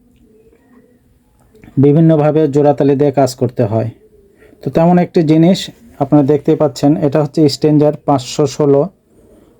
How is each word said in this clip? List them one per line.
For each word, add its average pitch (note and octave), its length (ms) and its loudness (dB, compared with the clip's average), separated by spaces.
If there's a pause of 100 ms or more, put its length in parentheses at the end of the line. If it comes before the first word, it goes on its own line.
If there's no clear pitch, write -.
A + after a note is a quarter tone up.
(1800)
বিভিন্নভাবে D3+ 720 2
জোড়াতালি C#3+ 480 0
দিয়ে C#3+ 160 0
কাজ C3+ 180 0 (100)
করতে B2 240 -4
হয়। A2+ 240 -4 (720)
তো - 120 -10
তেমন E3+ 280 2
একটি F3 240 -2
জিনিস E3 360 2 (400)
আপনারা C#3+ 340 0
দেখতে D3 280 -2
পাচ্ছেন, D3 300 -2 (160)
এটা C#3 140 -2
হচ্ছে D3+ 280 -4
স্ট্রেঞ্জার D3+ 460 0 (100)
পাঁচশো C#3+ 420 -4
ষোলো C#3 360 0 (760)